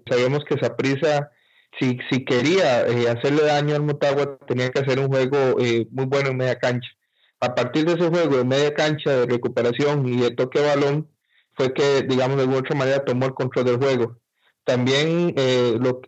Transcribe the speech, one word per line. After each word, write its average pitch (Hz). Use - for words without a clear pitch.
Sabíamos 131
que 139
Saprissa, 139
si, 127
si 127
quería, 135
eh, 120
hacerle 139
daño 147
al 147
Motagua, 143
tenía 127
que 139
hacer 131
un 135
juego, 135
eh, 117
muy 131
bueno 139
en 127
media 127
cancha. 123
A 123
partir 139
de 175
ese 165
juego 160
de 123
media 143
cancha, 151
de 127
recuperación 123
y 123
de 120
toque 127
de 147
balón, 143
fue 131
que, 139
digamos, 131
de 135
alguna 131
otra 147
manera 135
tomó 127
el 131
control 127
del 123
juego. 123
También, 147
eh, 127
lo 127